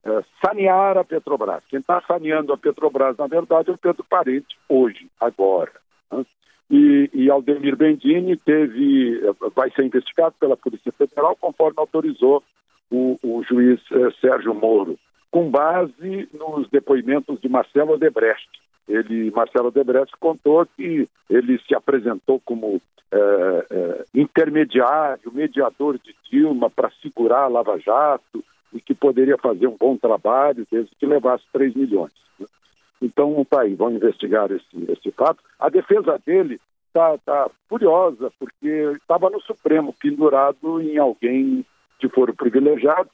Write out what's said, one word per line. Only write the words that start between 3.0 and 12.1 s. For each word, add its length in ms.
na 80
verdade, 460
é 20
o 60
Pedro 280
Parente, 480
hoje, 400
agora, 520
né? 120
E, 460
e 160
Aldemir 440
Bendini 640
teve, 920
eh, 280
vai 160
ser 140
investigado 540
pela 160
Polícia 360
Federal, 440
conforme 420
autorizou 640